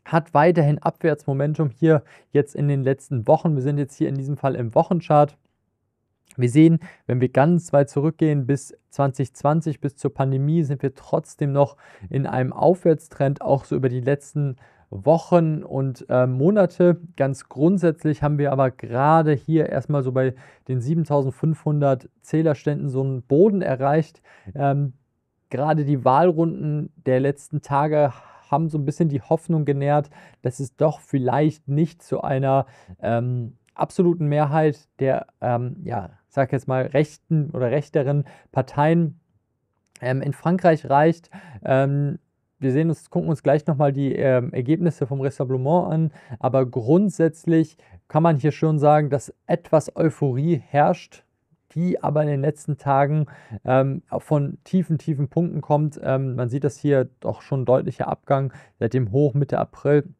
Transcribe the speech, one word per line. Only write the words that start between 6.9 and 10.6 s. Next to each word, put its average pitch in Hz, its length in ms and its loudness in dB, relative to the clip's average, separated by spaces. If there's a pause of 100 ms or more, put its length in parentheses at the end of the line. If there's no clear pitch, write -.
wenn 120 160 -2
wir 127 80 0
ganz 160 440 2
weit 143 180 2
zurückgehen 147 560 0
bis - 280 -4 (140)
zwanzig 139 460 -4
zwanzig, 156 460 -2
bis 135 160 -6
zur - 180 -4
Pandemie, 139 480 0